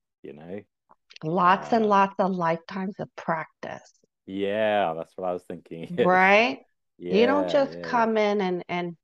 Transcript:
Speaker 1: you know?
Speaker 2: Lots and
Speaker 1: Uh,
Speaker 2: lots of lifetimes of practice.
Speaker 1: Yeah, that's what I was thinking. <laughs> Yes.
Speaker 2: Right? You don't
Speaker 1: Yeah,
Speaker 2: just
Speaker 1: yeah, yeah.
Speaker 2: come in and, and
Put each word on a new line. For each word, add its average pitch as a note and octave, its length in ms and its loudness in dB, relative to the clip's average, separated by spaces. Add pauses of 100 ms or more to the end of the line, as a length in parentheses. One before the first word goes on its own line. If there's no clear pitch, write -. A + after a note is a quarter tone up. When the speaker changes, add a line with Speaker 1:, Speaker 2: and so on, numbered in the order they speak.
(220)
Speaker 1:
you D2 100 -16
know? E2+ 280 -14 (640)
Speaker 2:
Lots F3+ 500 2
and A3+ 120 2
Speaker 1:
Uh, G#3+ 40 2
Speaker 2:
lots G3 300 2
of F#3+ 140 0
lifetimes F3+ 680 -4
of - 180 -12
practice. - 840 -8 (260)
Speaker 1:
Yeah, G2 680 0
that's E2 200 -10
what F#2 120 -6
I F2+ 40 -2
was F2+ 120 -6
thinking. E2 500 -12
<laughs> F3 40 -8
Yes. - 100 4
Speaker 2:
Right? G3+ 500 4 (500)
You G#3+ 180 4
don't C#4 220 2
Speaker 1:
Yeah, - 0 -
Speaker 2:
just C#4 280 0
Speaker 1:
yeah, - 140 -10
yeah. A#3 160 2
Speaker 2:
come A3 100 0
in G#3 240 0
and, F#3 280 -4
and F3 360 -6